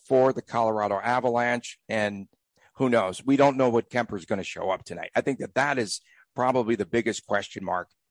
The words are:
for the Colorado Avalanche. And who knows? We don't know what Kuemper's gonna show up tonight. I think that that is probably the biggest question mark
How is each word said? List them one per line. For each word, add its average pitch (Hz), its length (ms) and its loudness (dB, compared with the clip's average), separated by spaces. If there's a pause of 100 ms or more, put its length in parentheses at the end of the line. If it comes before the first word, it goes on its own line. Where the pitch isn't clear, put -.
for 131 260 4
the 117 80 -8
Colorado 107 600 0
Avalanche. 120 880 0
And 104 400 -2 (480)
who 135 140 0
knows? 107 360 0
We 135 120 4
don't 139 200 6
know 131 120 4
what 117 200 0
Kuemper's 110 360 -4
gonna 98 180 -4
show 90 260 -8
up 92 140 -2
tonight. 85 320 -12
I 123 60 2
think 131 180 -2
that 113 160 -8
that 139 220 0
is 110 240 -4 (340)
probably 123 400 2
the 101 100 -2
biggest 113 400 -2
question 101 380 -4
mark 90 260 -4 (220)